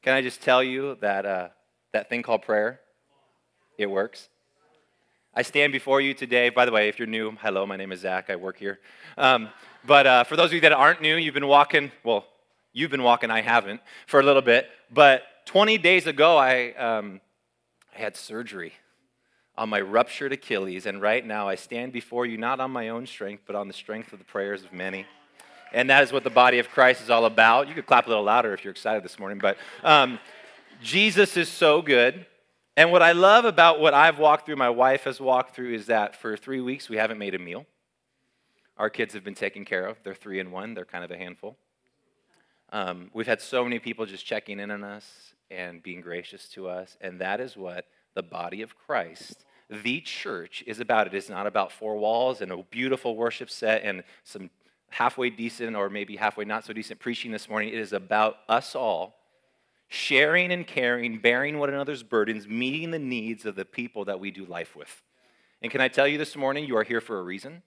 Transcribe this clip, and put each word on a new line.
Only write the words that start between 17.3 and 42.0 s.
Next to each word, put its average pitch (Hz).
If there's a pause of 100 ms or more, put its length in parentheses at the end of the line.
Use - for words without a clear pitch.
I -
had 107
surgery 104 (840)
on 110
my 104
ruptured 117
Achilles, 95
and 98
right 117
now 104
I 95
stand 120
before 120
you 113
not 123
on 131
my 117
own 120
strength, 101
but 101
on 101
the 95
strength -
of 101
the -
prayers 101
of -
many. 95 (680)
And 127
that 139
is 123
what 135
the 127
body 123
of 113
Christ 127
is 117
all 117
about. 113
You 151
could 160
clap 120
a -
little 110
louder 107
if -
you're 101
excited 107
this -
morning, 101
but, 98 (260)
um, 135 (600)
Jesus 185
is 170
so 156
good. 143 (520)
And 165
what 180
I 170
love 196
about 165
what 151
I've 151
walked 151
through, 151
my 131
wife 127
has 135
walked 131
through, 123
is 104
that 107
for 110
three 131
weeks 127
we 110
haven't 110
made 101
a 92
meal. 90 (1120)
Our 107
kids 113
have 98
been 98
taken 101
care 92
of. 113
They're 98
three 95
and 92
one. 101
They're 92
kind 87
of 87
a 90
handful. 92 (1160)